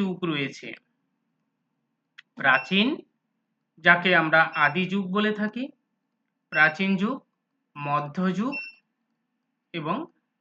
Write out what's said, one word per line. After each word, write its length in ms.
যুগ 160
রয়েছে। 380
প্রাচীন, 500
যাকে 240
আমরা 200
আদি 180
যুগ 120
বলে 240
থাকি, 240
প্রাচীন 400
যুগ, 160
মধ্যযুগ 800
এবং 240